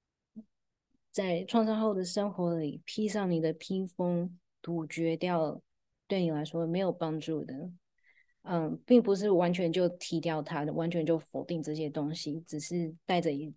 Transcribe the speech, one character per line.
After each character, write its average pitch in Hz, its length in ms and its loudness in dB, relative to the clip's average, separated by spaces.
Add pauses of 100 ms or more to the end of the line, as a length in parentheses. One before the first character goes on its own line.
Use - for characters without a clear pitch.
(1120)
在 185 320 0
创 220 220 2
伤 220 120 0
后 220 160 2
的 185 120 0
生 202 260 -2
活 170 260 0
里 156 280 -4
披 214 220 -2
上 202 220 0
你 170 120 2
的 160 100 2
披 190 340 -4
风， 175 540 -2 (220)
杜 165 260 -4
绝 165 300 0
掉 165 440 0 (460)
对 196 140 0
你 165 100 2
来 151 140 -2
说 165 200 -2
没 170 140 0
有 190 120 2
帮 160 280 -2
助 151 240 -4
的。 151 280 -10 (720)
嗯， 165 420 -2
并 240 160 10
不 196 140 4
是 202 160 2
完 175 200 6
全 175 220 0
就 180 160 4
踢 175 300 -4
掉 156 200 -2
它， 151 260 -4
完 156 240 -2
全 175 140 0
就 160 140 4
否 135 260 -6
定 160 200 -4
这 151 120 -4
些 156 140 -4
东 147 240 -4
西， 151 280 -6
只 156 180 -8
是 170 340 -4 (100)
带 180 160 2
着 165 140 2
一， 143 240 -6